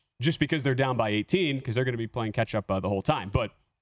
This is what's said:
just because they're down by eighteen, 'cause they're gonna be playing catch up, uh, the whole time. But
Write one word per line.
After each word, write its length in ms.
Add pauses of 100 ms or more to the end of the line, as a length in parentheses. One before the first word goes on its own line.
(220)
just 180
because 240
they're 120
down 220
by 120
eighteen, 500
'cause 160
they're 80
gonna 140
be 100
playing 240
catch 240
up, 160
uh, 80
the 80
whole 140
time. 280
But 220 (300)